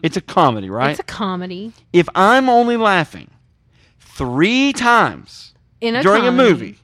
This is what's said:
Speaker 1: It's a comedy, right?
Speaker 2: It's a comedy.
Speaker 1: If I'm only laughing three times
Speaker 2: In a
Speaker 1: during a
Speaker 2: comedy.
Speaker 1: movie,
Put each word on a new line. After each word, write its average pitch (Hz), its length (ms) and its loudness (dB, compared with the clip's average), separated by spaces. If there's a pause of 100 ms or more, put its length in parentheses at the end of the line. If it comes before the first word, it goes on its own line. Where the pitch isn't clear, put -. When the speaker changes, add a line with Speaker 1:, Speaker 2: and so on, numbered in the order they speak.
Speaker 1:
It's 160 140 -4
a 180 40 -4
comedy, 113 500 0
right? 123 200 -2
Speaker 2:
It's 147 100 -10
a - 40 -14
comedy. 185 680 -10 (200)
Speaker 1:
If 175 220 2
I'm 254 340 4
only 240 280 2
laughing 185 540 -2 (720)
three 202 720 -2
times 226 840 -2 (260)
Speaker 2:
In 226 140 -4
a 247 80 -4
Speaker 1:
during 202 200 4
a 247 80 2
Speaker 2:
comedy. 247 200 4
Speaker 1:
movie, 113 340 -4